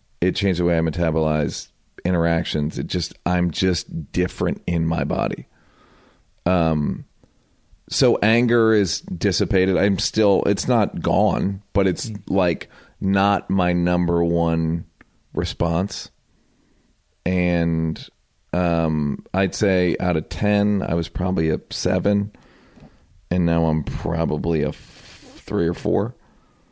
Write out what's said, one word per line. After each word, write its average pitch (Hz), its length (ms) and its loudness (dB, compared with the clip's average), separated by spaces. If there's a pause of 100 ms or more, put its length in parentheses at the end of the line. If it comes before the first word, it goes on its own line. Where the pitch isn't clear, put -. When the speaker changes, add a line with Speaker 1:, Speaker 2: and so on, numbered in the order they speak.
(200)
Speaker 1:
It 90 140 2
changed 95 260 0
the 87 40 2
way 87 120 2
I 82 40 2
metabolized 78 880 0 (360)
interactions. 82 760 0
It 71 100 -6
just, - 260 -6 (100)
I'm 87 280 0
just 85 600 -2
different 90 540 -2
in 82 200 0
my 82 180 -2
body. - 420 -4 (1000)
Um, 80 580 0 (840)
so 123 340 2
anger 113 520 4
is 101 280 2
dissipated. 92 760 0
I'm 98 200 2
still, 101 480 2
it's 98 220 0
not 113 320 0
gone, 98 640 0 (100)
but 95 140 2
it's, 95 240 -2
Speaker 2:
Mm. 104 180 -10
Speaker 1:
like, 90 400 0 (320)
not 98 500 0
my 92 220 2
number 87 520 2
one 82 600 0 (480)
response. 87 800 -2 (1120)
And, 85 800 0 (480)
um, 82 800 0
I'd 95 220 0
say 92 460 2
out 90 160 0
of 80 120 -4
ten, 104 540 0
I - 120 -2
was 85 140 -2
probably 90 420 -2
a 78 100 -2 (100)
seven, 101 600 0 (1000)
and 90 160 2
now 82 200 2
I'm 78 160 0
probably 82 800 -2
a - 60 0
f-, - 800 -16
three 98 200 0
or 87 80 0
four. 98 400 -2 (580)